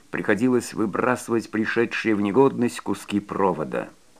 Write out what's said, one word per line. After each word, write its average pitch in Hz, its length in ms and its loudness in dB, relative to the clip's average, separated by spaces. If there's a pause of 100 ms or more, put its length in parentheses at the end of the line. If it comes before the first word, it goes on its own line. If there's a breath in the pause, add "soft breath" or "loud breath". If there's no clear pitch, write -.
(100)
Приходилось 110 640 0
выбрасывать 113 760 -2
пришедшие 110 640 0
в 101 60 0
негодность 117 600 2
куски 101 380 -4
провода. 76 680 -2 (320)